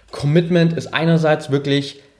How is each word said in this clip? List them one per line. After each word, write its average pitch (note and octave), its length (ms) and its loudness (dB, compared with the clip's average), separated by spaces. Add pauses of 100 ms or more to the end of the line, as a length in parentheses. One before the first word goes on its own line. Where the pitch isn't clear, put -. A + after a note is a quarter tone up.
(120)
Commitment E3 600 2
ist C#3+ 200 -8
einerseits D#3 560 0
wirklich C#3 520 -2 (180)